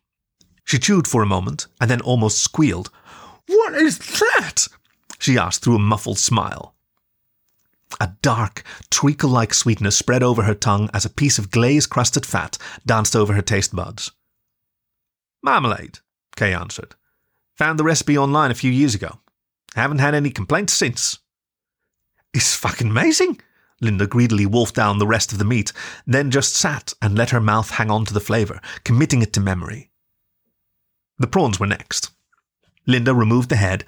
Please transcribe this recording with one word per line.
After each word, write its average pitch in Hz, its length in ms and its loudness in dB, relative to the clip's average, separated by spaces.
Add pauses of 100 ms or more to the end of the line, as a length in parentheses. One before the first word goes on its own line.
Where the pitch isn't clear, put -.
(640)
She 135 140 0
chewed 190 300 2
for 117 140 2
a 104 40 2
moment 95 400 -2 (140)
and 117 100 2
then 120 120 0
almost 117 360 0
squealed. 95 520 0 (560)
"What 403 280 2
is 294 240 2
that?" - 680 -2 (500)
she 127 200 2
asked 90 240 -2
through 117 140 4
a 104 140 2
muffled 104 280 -2
smile. - 560 -2 (1300)
A 101 80 -2 (120)
dark, 113 440 -2 (260)
treacle-like 131 640 2
sweetness 101 420 0
spread 127 260 2
over 117 200 2
her 104 140 0
tongue 104 360 0
as 101 120 -2
a - 60 -6
piece - 280 0
of 98 140 -6
glaze-crusted 127 760 2
fat - 320 -6 (260)
danced 110 300 2
over 104 200 2
her 101 80 2
taste 98 320 -2
buds. 95 360 -8 (1300)
"Marmalade," 113 600 -2 (340)
Kay 98 180 0
answered. - 440 -10 (580)
"Found 156 240 -2
the 156 60 2
recipe 151 340 2
online 139 320 2
a 143 120 -6
few 131 100 2
years 131 220 2
ago. 85 260 -10 (560)
Haven't 139 240 0
had 147 140 2
any 143 160 0
complaints 147 420 -2
since." - 480 -2 (1120)
"It's - 220 0
fucking - 340 -2
amazing!" 311 500 0 (400)
Linda - 280 0
greedily 113 380 2
wolfed 110 280 0
down 104 240 0
the 101 80 0
rest 110 260 0
of 101 60 -4
the 101 60 0
meat, 110 280 0 (320)
then 135 280 0
just 135 220 0
sat - 460 -4
and 104 160 0
let 117 140 2
her 120 100 2
mouth 110 300 0
hang 110 200 -2
on 107 140 0
to 98 80 -6
the 101 80 -2
flavor, 107 400 -2 (240)
committing 127 380 2
it 107 120 -2
to 101 60 0
memory. 98 520 -6 (1300)
The 127 100 0
prawns 143 320 0
were 98 60 0
next. - 440 -6 (800)
Linda 127 260 2
removed 120 340 2
the 135 80 2
head 95 320 0